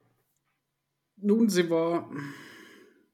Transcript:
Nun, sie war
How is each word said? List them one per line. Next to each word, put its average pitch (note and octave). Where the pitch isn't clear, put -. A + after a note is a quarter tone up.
Nun, G#3
sie F3
war E3